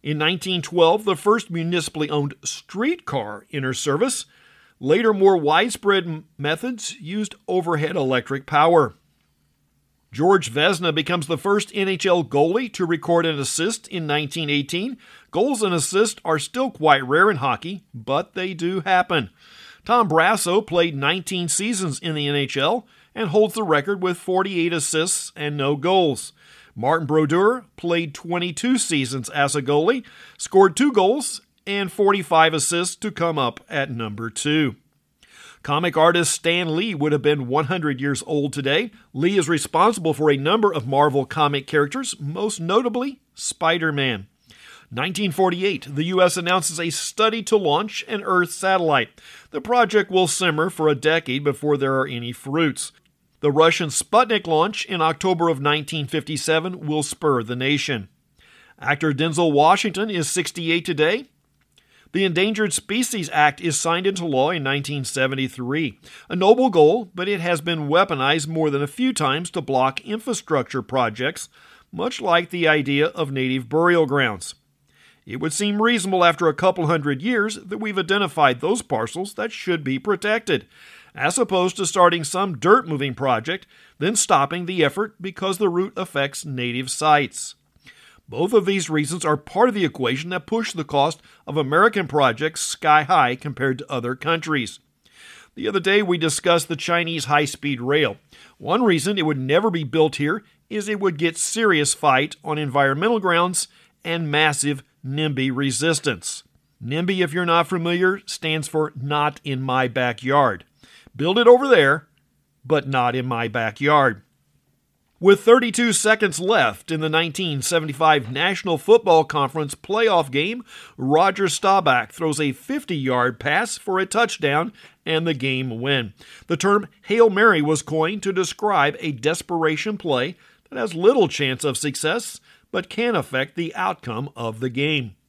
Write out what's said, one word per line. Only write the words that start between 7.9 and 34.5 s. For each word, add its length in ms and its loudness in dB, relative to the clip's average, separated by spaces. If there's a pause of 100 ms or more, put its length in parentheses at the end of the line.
electric 480 -2
power. 480 4 (1200)
George 400 2
Vezina 420 0
becomes 320 -2
the 100 -2
first 380 0
N 140 -2
H 160 -4
L 180 4
goalie 500 0
to 120 -2
record 400 0
an 120 0
assist 520 -4
in 180 -6
nineteen 420 -4
eighteen. 480 -4 (340)
Goals 300 0
and 120 0
assists 500 0
are 160 0
still 320 -4
quite 340 2
rare 240 4
in 80 -2
hockey, 460 -4 (100)
but 420 -4
they 180 -6
do 260 -4
happen. 520 0 (520)
Tom 240 2
Brasso 580 2
played 300 0
nineteen 540 -4
seasons 500 -4
in 160 -6
the 120 -2
N 80 -2
H 200 -2
L 320 0 (260)
and 180 -4
holds 240 2
the 80 -2
record 380 0
with 160 -2
forty-eight 540 -2
assists 640 -2
and 220 -6
no 180 0
goals. 560 0 (420)
Martin 320 0
Brodeur 600 2 (100)
played 380 -4
twenty-two 640 -2
seasons 500 -2
as 300 0
a 40 -2
goalie, 440 0 (320)
scored 400 4
two 160 4
goals 480 0 (260)
and 240 -4
forty-five 600 2
assists 440 -2
to 160 -8
come 260 -2
up 220 -2 (100)
at 220 -4
number 400 -8
two. 440 0 (840)